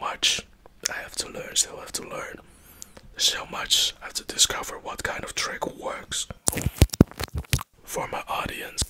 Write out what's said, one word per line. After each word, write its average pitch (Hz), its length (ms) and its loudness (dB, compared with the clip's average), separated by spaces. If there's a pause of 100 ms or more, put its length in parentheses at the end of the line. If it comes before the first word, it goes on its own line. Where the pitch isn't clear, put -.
much - 400 2 (500)
I - 40 -6
have - 220 -8
to - 120 -2
learn, - 260 -8
still - 240 2
have - 140 -12
to - 160 -4
learn. - 320 -6 (720)
There's - 120 0
so - 220 4
much - 540 0
I - 60 -12
have - 80 -10
to - 100 -6
discover - 540 2
what - 240 -6
kind - 220 -2
of - 100 -6
trick - 320 -2 (100)
works - 500 -4 (1600)
for - 240 -2
my - 200 -4
audience. - 600 -4